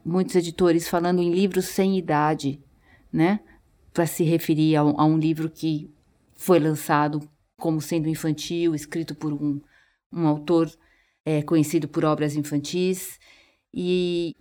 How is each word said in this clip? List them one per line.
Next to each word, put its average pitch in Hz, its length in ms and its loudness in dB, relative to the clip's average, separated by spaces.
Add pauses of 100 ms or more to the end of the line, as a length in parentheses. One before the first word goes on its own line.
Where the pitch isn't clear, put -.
muitos 185 320 -2
editores 170 540 2
falando 175 320 0
em 175 100 0
livros 185 340 2
sem 190 320 0
idade, 151 640 0 (520)
né, 175 260 2 (540)
pra 170 120 2
se - 180 -2
referir 156 520 2
a 147 80 4
um, 147 160 2
a 151 60 4
um 156 120 4
livro 160 320 0
que 160 440 -6 (420)
foi 175 240 4
lançado 151 640 0 (360)
como 160 220 -2
sendo 156 300 -2
infantil, 160 680 -2
escrito 151 400 -8
por 156 160 -6
um, 143 300 -4 (500)
um 170 160 -2
autor, 156 420 2 (540)
é, 156 200 0
conhecido 156 440 2
por 160 160 -2
obras 151 320 0
infantis. 175 840 -4 (540)
E, 175 680 -2